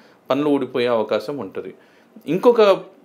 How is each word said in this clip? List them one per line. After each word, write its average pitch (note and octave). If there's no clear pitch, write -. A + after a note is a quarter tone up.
పన్ను C#3+
ఊడిపోయే C3
అవకాశం A2
ఉంటుంది. F#2+
ఇంకొక A3+